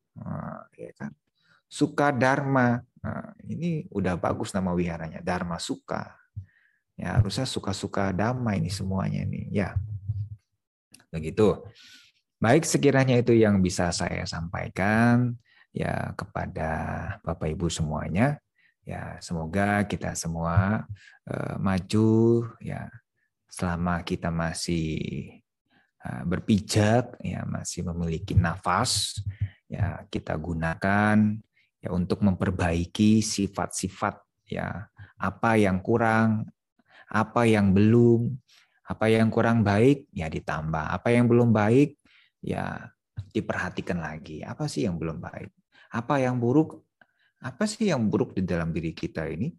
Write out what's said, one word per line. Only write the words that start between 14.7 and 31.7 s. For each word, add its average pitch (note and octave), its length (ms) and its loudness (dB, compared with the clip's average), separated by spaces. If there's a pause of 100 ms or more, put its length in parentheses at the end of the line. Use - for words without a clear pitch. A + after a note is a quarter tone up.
ya - 400 -4
kepada E2 560 -6 (560)
Bapak D#2+ 240 -4
Ibu E2 160 -2
semuanya. E2 720 0 (480)
Ya, F2+ 320 -12
semoga G2 680 0
kita F2 260 -6
semua, F2 720 0 (400)
eh, - 320 -6
maju A2 880 4 (160)
ya - 240 -8 (640)
selama F2 560 -2
kita F2 240 -4
masih, E2 560 -4 (1160)
eh, B1 240 -8
berpijak, G#2+ 960 2
ya, - 240 -6
masih - 420 -6
memiliki E2+ 480 -2
nafas, F2+ 800 0 (480)
ya, - 460 -4
kita - 260 -4
gunakan F2 800 0 (640)